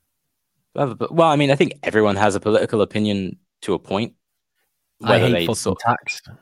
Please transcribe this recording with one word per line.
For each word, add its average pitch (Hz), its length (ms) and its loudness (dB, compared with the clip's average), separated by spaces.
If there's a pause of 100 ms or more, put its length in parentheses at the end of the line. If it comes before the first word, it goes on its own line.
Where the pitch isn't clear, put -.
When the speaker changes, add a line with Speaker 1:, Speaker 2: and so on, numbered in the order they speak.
(760)
Speaker 1:
I - 40 -2
have 139 200 -4
a, 117 100 -4
well, 165 180 2
I 151 80 2
mean, 143 140 2
I 135 60 2
think 156 260 0
everyone 104 340 2
has 101 180 2
a 98 60 -2
political 107 420 0
opinion 98 560 -4 (240)
to 98 120 -2
a 80 40 0
point. 101 360 -6 (880)
Speaker 2:
I 110 80 0
Speaker 1:
Whether 104 160 4
Speaker 2:
hate 123 60 2
Speaker 1:
they 85 140 0
Speaker 2:
fucking 117 100 -2
Speaker 1:
sort - 240 -4
Speaker 2:
tax. - 420 -4 (200)